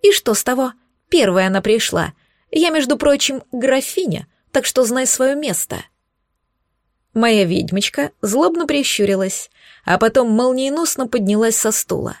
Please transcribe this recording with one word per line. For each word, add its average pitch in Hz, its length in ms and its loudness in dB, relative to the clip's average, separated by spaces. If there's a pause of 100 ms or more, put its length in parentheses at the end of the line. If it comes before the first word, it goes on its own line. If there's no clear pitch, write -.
И 403 100 6
что - 220 0
с - 100 -4
того? 254 280 -2 (360)
Первая 190 380 4
она 190 140 0
пришла. 190 520 -2 (380)
Я, 330 200 2
между 294 260 0
прочим, 277 460 0 (100)
графиня, 262 720 -2 (260)
так 269 140 0
что 254 180 2
знай 247 220 -2
своё 262 280 0
место. 277 500 -6 (1300)
Моя 220 300 2
ведьмочка 185 680 -2 (100)
злобно 320 460 0
прищурилась, 196 840 -2 (340)
а 180 140 0
потом 226 320 2
молниеносно 262 760 0
поднялась 220 500 0
со 220 140 0
стула. 143 500 -6